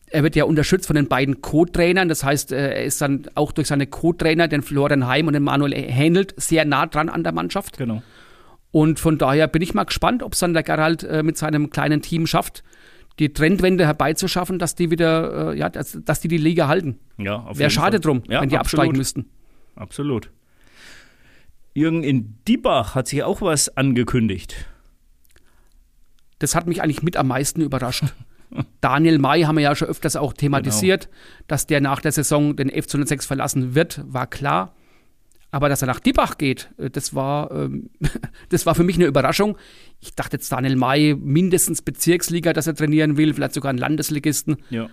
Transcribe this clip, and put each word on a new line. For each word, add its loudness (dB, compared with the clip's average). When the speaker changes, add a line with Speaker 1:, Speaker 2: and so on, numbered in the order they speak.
Speaker 1:
er 2
wird 2
ja 4
unterstützt 2
von 0
den 2
beiden 0
Co-Trainern. 2
Das -2
heißt, -2
äh, -2
er -4
ist -4
dann 0
auch 0
durch -2
seine 0
Co-Trainer, 2
den 0
Florian 0
Heim 2
und 2
den 2
Manuel 0
Hähnelt, 2
sehr 2
nah 2
dran -2
an -4
der -4
Mannschaft. -6
Speaker 2:
Genau. -4
Speaker 1:
Und 4
von 2
daher 2
bin 0
ich -4
mal 2
gespannt, 0
ob's -6
dann 0
der 2
Gerald, 0
äh, -2
mit 0
seinem 0
kleinen 0
Team -2
schafft, -2
die 0
Trendwende 2
herbeizuschaffen, -2
dass -4
die 0
wieder, 0
äh, -6
ja, -2
dass, -10
dass -2
die -2
die 0
Liga 2
halten. -2
Speaker 2:
Ja, -4
auf -10
Speaker 1:
Wär 2
Speaker 2:
jeden 2
Speaker 1:
schade 2
Speaker 2:
Fall. 0
Speaker 1:
drum, 0
Speaker 2:
Ja, 0
Speaker 1:
wenn 0
die 2
Speaker 2:
absolut. 0
Speaker 1:
absteigen 2
müssten. -4
Speaker 2:
Absolut. -6
Jürgen, 0
in -2
Diebach 0
hat -2
sich -4
auch -2
was 0
angekündigt. 0
Speaker 1:
Das -2
hat -2
mich -2
eigentlich -2
mit -2
am 0
meisten -2
überrascht. -2
Speaker 2:
<laughs> -8
Speaker 1:
Daniel 4
May 4
haben 2
wir 4
ja 4
schon -2
öfters -4
auch -2
thematisiert, 0
Speaker 2:
Genau. -20
Speaker 1:
dass -2
der 2
nach 0
der 0
Saison 2
den 0
F -4
C -6
hundertsechs -2
verlassen -2
wird, 0
war -6
klar. -4
Aber 0
dass 0
er 0
nach -2
Diebach 2
geht, -4
äh, -8
das -8
war, -4
ähm, -6
<laughs> -16
das 0
war 4
für 4
mich 0
eine 6
Überraschung. 2
Ich -18
dachte -6
jetzt, -8
Daniel 0
May 4
mindestens 2
Bezirksliga, 0
dass -2
er -2
trainieren 2
will, 4
vielleicht -4
sogar -4
einen -2
Landesligisten. -2
Speaker 2:
Ja. -6